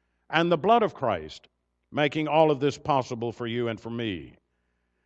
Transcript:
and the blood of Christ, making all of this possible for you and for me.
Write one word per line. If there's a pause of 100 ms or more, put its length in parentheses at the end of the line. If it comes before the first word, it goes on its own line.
(320)
and
the
blood
of
Christ, (440)
making
all
of
this
possible
for
you
and
for
me. (720)